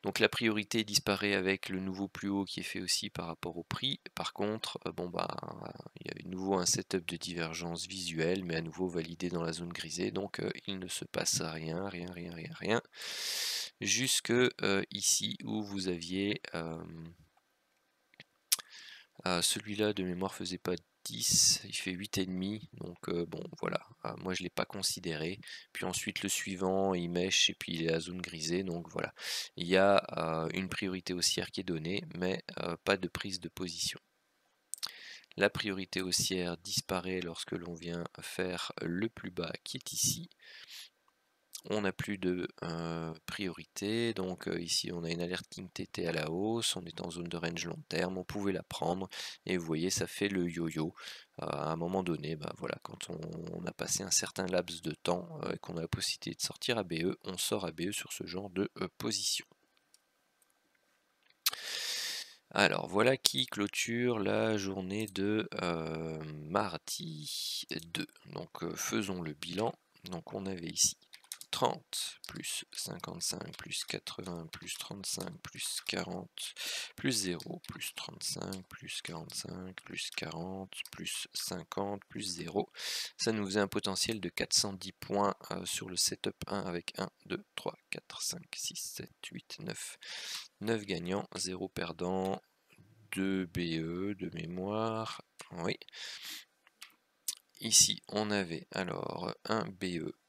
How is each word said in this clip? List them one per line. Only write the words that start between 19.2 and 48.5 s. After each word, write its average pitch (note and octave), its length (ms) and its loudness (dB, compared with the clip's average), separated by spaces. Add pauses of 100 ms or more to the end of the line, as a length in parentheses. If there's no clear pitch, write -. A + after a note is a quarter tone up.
euh, F2+ 160 4
celui-là G#2 540 2
de F#2+ 100 0
mémoire F#2 300 0
faisait F2+ 240 -4
pas F2+ 160 2 (300)
dix, - 580 6
il G2 140 -10
fait - 160 -2
huit F#2+ 260 -2
et F#2 80 4
demi, F#2 460 -2
donc, - 360 -8
euh, E2+ 180 2
bon - 140 -6 (200)
voilà, - 200 -2 (260)
euh, A1 100 -4
moi F#2 180 -4
je F2+ 80 -4
l'ai F2 80 -4
pas G2+ 140 0
considéré. F2+ 760 -2 (340)
Puis - 120 -4
ensuite F#2+ 400 -2
le G2 40 0
suivant, F#2+ 680 4
il F2 140 2
mèche F2 400 6
et - 60 2
puis - 200 -4
il E2 100 0
est E2 80 4
à E2 80 4
zone F2 200 -6
grisée, F2 440 0
donc E2+ 240 -4
voilà. - 260 -2 (400)
Il E2+ 140 -2
y F#2 80 8
a, G2 280 10 (120)
euh, D#2+ 360 2
une F#2+ 160 0
priorité F#2 460 -2
haussière F2+ 380 2
qui - 80 -4
est F#2+ 40 -2
donnée, E2+ 380 0 (140)
mais, F2+ 260 2 (160)
euh, E2+ 240 -2
pas G2 140 6
de F#2 100 0
prise F#2 320 -2
de E2+ 100 -8
position. E2+ 520 -4 (1400)
La G2+ 120 8
priorité F#2+ 540 0
haussière F2+ 560 2
disparaît F#2 600 0
lorsque E2+ 320 -6
l'on E2+ 220 -4
vient E2+ 300 -4 (160)
faire F2+ 520 -2 (100)
le F2+ 260 2
plus - 220 -6
bas F2+ 220 -4 (100)
qui - 140 -6
est - 160 -6
ici. - 360 2 (1400)
On G#2 120 2
n'a G2 100 2
plus G2+ 260 -4
de, F2+ 320 2 (140)
euh, E2 500 -2 (140)
priorité, G#2 880 -2
donc, F#2 320 -2
euh, F2 140 0
ici - 320 0
on F2 100 -2
a E2 80 0
une E2+ 100 0
alerte F2 300 -2
King F#2 180 -10
T - 200 -6
T - 180 -2
à E2 60 2
la D#2 180 0
hausse, A2 460 2
on F2+ 80 -6
est E2+ 160 -10
en F2+ 100 -4
zone F2 160 -6
de E2+ 100 -4
range E2+ 300 -2
long D3 220 -6
terme, F2+ 300 2
on F#2 60 -4
pouvait G2+ 280 0